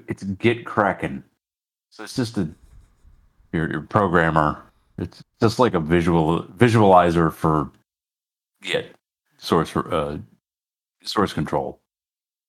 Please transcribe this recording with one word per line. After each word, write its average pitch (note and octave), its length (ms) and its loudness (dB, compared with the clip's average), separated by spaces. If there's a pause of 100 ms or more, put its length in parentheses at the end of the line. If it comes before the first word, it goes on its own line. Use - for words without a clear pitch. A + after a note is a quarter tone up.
it's - 160 -10
Git A2 420 -2
Kraken. E2 600 -2 (680)
So A2 140 -20
it's - 100 -16
just A2+ 240 -4
a, E2+ 100 -2 (1040)
your, D#2+ 180 -2
your D2+ 100 -6
programmer. E2 840 2 (360)
It's - 260 -12 (160)
just A2+ 180 0
like A2+ 160 2
a F2 60 0
visual, E2 640 0
visualizer F#2 880 4
for D2+ 400 -2 (880)
Git F2 320 -6 (440)
source, - 380 -2
uh, D2+ 420 -4 (840)
source G2 300 -2
control. C#2+ 480 -6 (680)